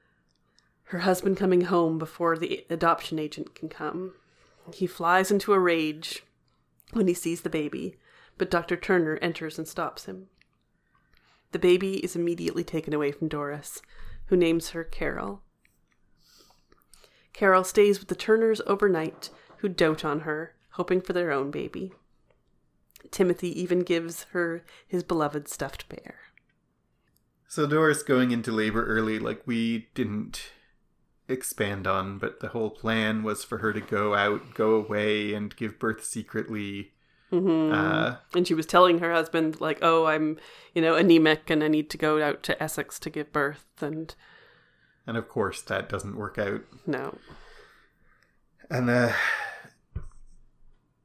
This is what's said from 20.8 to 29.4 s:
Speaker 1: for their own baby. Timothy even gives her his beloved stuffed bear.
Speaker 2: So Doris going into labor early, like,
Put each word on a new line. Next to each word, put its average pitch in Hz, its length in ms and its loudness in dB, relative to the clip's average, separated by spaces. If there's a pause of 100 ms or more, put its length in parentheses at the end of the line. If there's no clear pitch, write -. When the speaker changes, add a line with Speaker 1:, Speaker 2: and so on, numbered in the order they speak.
Speaker 1:
for 185 140 -4
their 175 180 0
own 139 200 -2
baby. 160 420 -8 (1160)
Timothy 175 500 0
even 175 200 0
gives 170 500 -4
her 170 340 -4 (220)
his 180 160 -4
beloved 147 440 -2
stuffed - 400 -10
bear. - 280 -16 (1300)
Speaker 2:
So 151 180 -2
Doris 151 380 2
going 127 280 4
into 117 200 -2
labor 110 340 0
early, 110 340 0
like, 113 260 -6